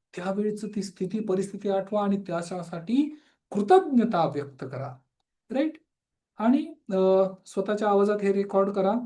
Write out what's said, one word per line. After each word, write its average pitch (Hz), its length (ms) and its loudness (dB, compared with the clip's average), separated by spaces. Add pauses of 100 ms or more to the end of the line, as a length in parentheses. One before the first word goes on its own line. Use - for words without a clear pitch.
(160)
त्यावेळेचं 208 600 -4
ती 190 80 -4
स्थिती, 196 360 -6
परिस्थिती 196 500 -4
आठवा 196 340 -2
आणि 196 140 0 (100)
त्याच्यासाठी 175 920 -4 (340)
कृतज्ञता 233 720 4
व्यक्त 139 460 -8
करा. 127 260 -12 (540)
राईट? 311 260 -2 (600)
आणि, 285 360 0 (200)
अ, 190 300 4 (220)
स्वतःच्या 208 440 -2
आवाजात 202 320 4
हे 196 120 2
रेकॉर्ड 196 360 0
करा. 196 240 0 (120)